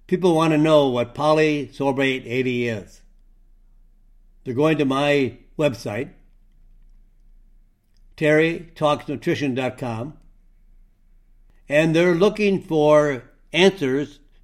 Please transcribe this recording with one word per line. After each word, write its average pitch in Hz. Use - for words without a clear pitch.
People 175
want 160
to 156
know 151
what 120
polysorbate 139
eighty 123
is. 104
They're 131
going 156
to 147
my 135
website, 127
terry 160
talks 147
nutrition 139
dot 131
com, 120
and 156
they're 175
looking 202
for 151
answers 147